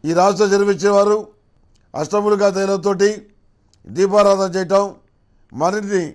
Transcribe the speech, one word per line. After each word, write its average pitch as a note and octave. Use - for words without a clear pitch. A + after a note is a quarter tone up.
ఈ D#3
రాశిలో G3+
జన్మించిన G3+
వారు G#3
అష్టములుగా G#3
తైలంతోటి G3
దీపారాధన G3
చేయటం F#3+
మరిన్ని F#3+